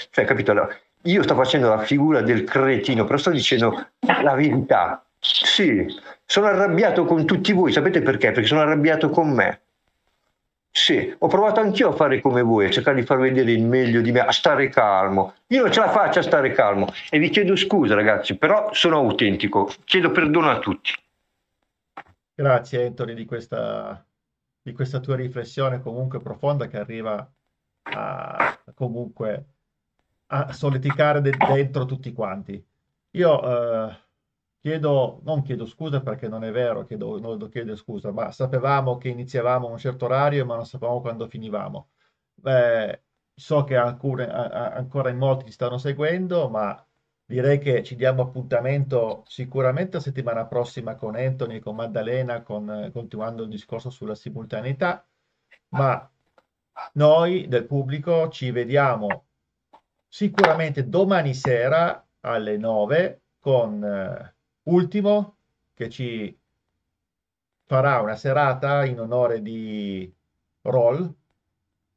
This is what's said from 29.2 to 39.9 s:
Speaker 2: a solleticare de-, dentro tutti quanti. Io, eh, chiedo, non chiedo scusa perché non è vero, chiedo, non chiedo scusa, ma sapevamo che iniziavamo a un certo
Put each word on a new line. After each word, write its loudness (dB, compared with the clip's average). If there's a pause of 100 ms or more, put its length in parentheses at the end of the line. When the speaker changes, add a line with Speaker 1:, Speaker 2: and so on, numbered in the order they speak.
Speaker 2:
a -4
solleticare 0
de-, 0
dentro 0
tutti -8
quanti. -10 (500)
Io, 0
eh, -16 (640)
chiedo, -2
non -2
chiedo -8
scusa -6
perché -8
non -10
è -8
vero, -2
chiedo, -10
non -10
chiedo -10
scusa, -12
ma -6
sapevamo -2
che -8
iniziavamo -2
a -10
un -12
certo -6